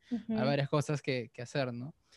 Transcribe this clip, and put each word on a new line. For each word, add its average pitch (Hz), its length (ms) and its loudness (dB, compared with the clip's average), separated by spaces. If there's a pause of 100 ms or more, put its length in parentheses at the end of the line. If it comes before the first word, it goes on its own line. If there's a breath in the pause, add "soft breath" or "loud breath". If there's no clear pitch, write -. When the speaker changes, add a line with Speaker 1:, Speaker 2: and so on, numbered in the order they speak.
(120)
Speaker 1:
Hay 240 60 0
Speaker 2:
Ujú. 214 280 0
Speaker 1:
varias 143 240 2
cosas 147 320 2
que, 127 320 -2
que - 80 -12
hacer, 127 320 -2
¿no? 123 200 -6 (240 soft breath)